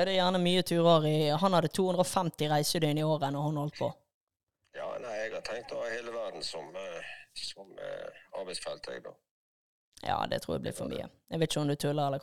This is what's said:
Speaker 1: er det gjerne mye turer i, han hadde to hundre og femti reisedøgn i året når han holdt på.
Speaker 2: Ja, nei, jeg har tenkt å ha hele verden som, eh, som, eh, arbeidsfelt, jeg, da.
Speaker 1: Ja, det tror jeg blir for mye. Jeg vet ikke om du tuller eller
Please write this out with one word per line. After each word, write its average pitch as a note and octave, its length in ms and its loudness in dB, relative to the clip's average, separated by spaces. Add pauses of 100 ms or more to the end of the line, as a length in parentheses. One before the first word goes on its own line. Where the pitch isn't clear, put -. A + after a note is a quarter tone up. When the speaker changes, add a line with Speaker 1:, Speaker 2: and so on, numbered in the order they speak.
Speaker 1:
er F3+ 80 4
det F#3+ 60 2
gjerne F#3 260 4
mye F3+ 220 6
turer E3+ 460 6
i, D3+ 80 4 (120)
han E3 240 4
hadde E3+ 160 6
to F#3+ 200 2
hundre F3+ 120 2
og F3+ 80 4
femti E3 400 0
reisedøgn D3+ 540 2
i - 20 2
året C#3+ 300 0
når C#3+ 140 -2
han D3+ 120 -2
holdt D3+ 200 -6
på. B2+ 100 0 (800)
Speaker 2:
Ja, - 160 -8 (140)
nei, G#2+ 160 -8
jeg A2 160 -6
har G2 100 -8
tenkt - 320 -8
å A2+ 60 -4
ha A#2 100 -4
hele A#2+ 220 -8
verden A2 280 -8
som, E2 220 -8 (120)
eh, F2+ 340 -10 (260)
som, - 300 -12 (100)
eh, G1+ 460 -10 (180)
arbeidsfelt, F2+ 480 -8
jeg, B1+ 160 -10
da. - 80 -12 (920)
Speaker 1:
Ja, - 140 -2 (100)
det - 160 -2
tror - 140 -4
jeg C2+ 60 -4
blir - 100 -6
for - 160 -8
mye. - 220 -8 (200)
Jeg E3+ 80 -4
vet D#3+ 120 2
ikke D3 100 0
om D3+ 80 0
du C#3+ 80 2
tuller D3 300 0
eller C#3 160 -2